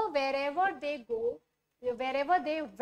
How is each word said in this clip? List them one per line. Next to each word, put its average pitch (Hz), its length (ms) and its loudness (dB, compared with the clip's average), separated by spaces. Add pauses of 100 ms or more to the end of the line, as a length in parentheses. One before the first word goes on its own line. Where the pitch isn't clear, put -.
(100)
wherever 285 580 0 (120)
they 294 180 -4 (100)
go, 233 320 -2 (420)
wherever 262 560 2 (120)
they 311 100 0 (220)